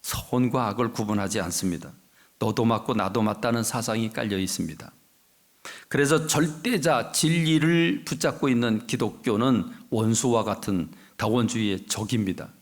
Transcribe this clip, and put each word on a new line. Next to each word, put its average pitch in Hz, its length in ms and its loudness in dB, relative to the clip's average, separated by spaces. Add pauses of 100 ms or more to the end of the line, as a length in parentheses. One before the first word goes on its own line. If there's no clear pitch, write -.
선과 123 680 0
악을 113 220 -2
구분하지 104 500 -2
않습니다. 87 520 -4 (460)
너도 110 260 0
맞고 113 280 2
나도 107 280 0
맞다는 117 420 0
사상이 113 460 -2
깔려 107 280 -4
있습니다. 85 540 -6 (960)
그래서 151 400 2
절대자 156 880 0
진리를 165 920 2
붙잡고 - 460 -2
있는 117 360 2
기독교는 117 840 0 (180)
원수와 113 540 2
같은 95 480 -2 (240)
다원주의의 110 720 0
적입니다. 104 640 -4 (120)